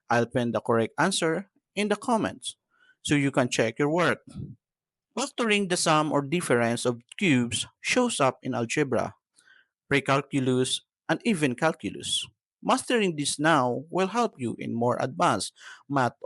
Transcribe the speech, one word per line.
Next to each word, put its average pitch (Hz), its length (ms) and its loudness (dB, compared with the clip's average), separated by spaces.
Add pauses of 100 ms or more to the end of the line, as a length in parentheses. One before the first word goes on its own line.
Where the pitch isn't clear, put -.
(100)
I'll 120 160 2
pin 120 260 -2
the 110 80 0
correct 113 380 0
answer 175 500 0 (260)
in 208 140 -2
the 202 80 0
comments 208 600 -4 (460)
so - 120 0
you 139 160 2
can 131 180 0
check 117 300 0
your 147 100 2
work. 156 320 0 (960)
Factoring 214 540 0
the 175 60 0
sum 156 340 2
or 143 100 0
difference 123 640 0
of 120 160 0 (160)
cubes 123 500 2 (140)
shows 240 380 0
up 131 240 2
in 127 120 -6
algebra, 117 600 -2 (720)
pre-calculus, 135 920 0 (280)
and 160 160 -2
even 151 300 0
calculus. - 720 -4 (360)
Mastering 214 540 0
this 147 220 -4
now 139 520 2
will 185 180 0
help 226 300 -2
you 117 200 -4
in 117 160 -6
more 117 260 0
advanced 127 520 0 (360)
math 131 380 0